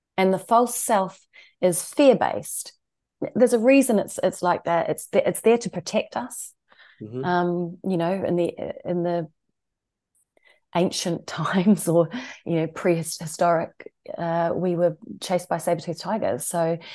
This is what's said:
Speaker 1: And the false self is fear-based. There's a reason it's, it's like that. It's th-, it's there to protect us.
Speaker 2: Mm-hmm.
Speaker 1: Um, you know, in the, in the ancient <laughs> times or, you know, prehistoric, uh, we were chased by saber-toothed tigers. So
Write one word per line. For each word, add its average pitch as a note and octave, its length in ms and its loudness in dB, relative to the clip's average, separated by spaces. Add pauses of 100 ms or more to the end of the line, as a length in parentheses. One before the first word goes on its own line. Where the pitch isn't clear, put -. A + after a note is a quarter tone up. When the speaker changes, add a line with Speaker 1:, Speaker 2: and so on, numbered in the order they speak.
(180)
Speaker 1:
And F#3+ 140 4
the F#3 80 0
false A#3 360 2
self F#3+ 440 -2 (400)
is F3+ 240 2
fear-based. - 920 2 (600)
There's A3+ 200 4
a A#3 60 2
reason B3+ 380 6
it's, - 240 -2
it's F3+ 220 -2
like F3 220 0
that. E3+ 240 0
It's - 180 -6
th-, - 180 2
it's - 160 -2
there A#3 160 4
to A#3 140 -6
protect - 440 -6
us. - 380 -8 (480)
Speaker 2:
Mm-hmm. A#2 240 -8
Speaker 1:
Um, F3 580 0
you F#3+ 140 0
know, F3 260 -2
in - 120 0
the, F3 180 0 (320)
in F3 180 -2
the E3+ 240 -2 (1500)
ancient E3+ 520 -2
<laughs> - 0 -
times F3+ 600 2
or, E3 220 4 (360)
you E3+ 100 -2
know, D#3+ 120 0
prehistoric, E3 1200 -2 (260)
uh, E3+ 360 -2
we F3 220 0
were E3+ 220 2 (240)
chased F3+ 260 -2
by F3 100 -2
saber-toothed E3+ 420 -4
tigers. D3 460 -4
So E3+ 320 -2 (180)